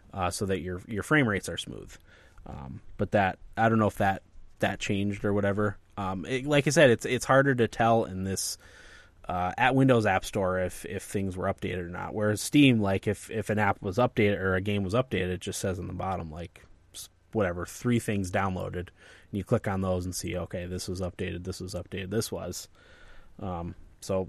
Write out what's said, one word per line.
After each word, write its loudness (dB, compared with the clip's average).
uh, 0
so -4
that 0
your, -6
your -4
frame 4
rates -2
are -8
smooth. -12
Um, -12
but -2
that, 2
I 4
don't 4
know 4
if -4
that, 0
that -2
changed -2
or 2
whatever. 0
Um, -4
it, -4
like 4
I 2
said, 8
it's, 2
it's -2
harder 6
to 4
tell 4
in -6
this, -4
uh, -2
at 4
Windows 6
App 2
Store 0
if, -4
if -8
things -4
were -4
updated -4
or -8
not. -8
Whereas 0
Steam, 6
like, 2
if, -4
if -6
an 0
app 2
was -4
updated 4
or 2
a 2
game -2
was -2
updated, 0
it -4
just -8
says -2
on -8
the -8
bottom, -6
like, -14
s-, -16
whatever, 0
three 0
things -2
downloaded, -2
and -8
you -4
click 0
on -2
those 0
and -6
see, -6
okay, -6
this -8
was -6
updated, -6
this -8
was -10
updated, -8
this -2
was. -8
Um, -6
so -2